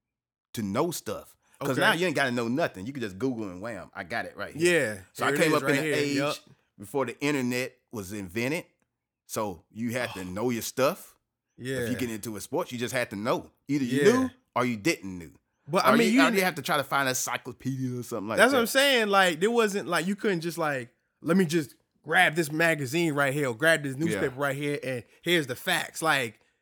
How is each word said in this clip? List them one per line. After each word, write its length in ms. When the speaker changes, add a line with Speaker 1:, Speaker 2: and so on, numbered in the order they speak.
Speaker 1:
to 80
know 280
stuff. 440
'Cause 100
Speaker 2:
Okay. 100
Speaker 1:
now 120
you 140
ain't 100
gotta 140
know 180
nothing. 380
You 60
can 100
just 160
Google 320
and 100
wham, 340
I 100
got 220
it 100
right 180
here. 420
Speaker 2:
Yeah. 40
Speaker 1:
So 120
I 60
Speaker 2:
Here 60
it 60
Speaker 1:
came 100
Speaker 2:
is 40
Speaker 1:
up 120
in 0
Speaker 2:
right 80
Speaker 1:
the 60
Speaker 2:
here. 120
Speaker 1:
age 220
Speaker 2:
Yup. 200
Speaker 1:
before 280
the 140
internet 560
was 200
invented. 520
So 460
you 180
had 240
to 60
Speaker 2:
Oh. 40
Speaker 1:
know 260
your 120
stuff. 520
Speaker 2:
Yeah. 220
Speaker 1:
If 120
you 60
get 140
into 260
a 40
sport, 300
you 80
just 160
had 160
to 60
know. 340
Either 180
you 180
Speaker 2:
Yeah. 100
Speaker 1:
knew 180
or 100
you 120
didn't 420
know. 120
Speaker 2:
But, 180
I 80
Speaker 1:
Or 60
Speaker 2:
mean, 140
Speaker 1:
you, 20
Speaker 2:
you 80
Speaker 1:
or 40
you 100
Speaker 2:
kn- 80
Speaker 1:
have 100
to 80
try 160
to 60
find 180
an 80
encyclopedia 880
or 40
something 260
like 100
Speaker 2:
That's 140
Speaker 1:
that. 40
Speaker 2:
what 60
I'm 60
saying. 400
Like, 320
there 100
wasn't, 380
like, 180
you 100
couldn't 240
just, 160
like, 380
"Let 160
me 80
just 300
grab 320
this 140
magazine 640
right 220
here 140
or 60
grab 280
this 140
Speaker 1:
Yeah. 80
Speaker 2:
newspaper 360
right 160
here 260
and 220
here's 260
the 100
facts." 440
Like, 400